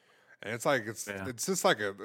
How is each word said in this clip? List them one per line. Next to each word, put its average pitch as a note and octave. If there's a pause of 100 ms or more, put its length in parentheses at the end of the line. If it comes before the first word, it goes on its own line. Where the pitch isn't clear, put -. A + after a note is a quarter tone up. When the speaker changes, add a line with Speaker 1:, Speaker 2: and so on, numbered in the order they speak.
(420)
Speaker 1:
And G#2+
it's A#2+
like, B2+
it's, A2
Speaker 2:
Yeah. F#2+
Speaker 1:
it's A#2+
just F#3
like D#3+
a, G2+ (100)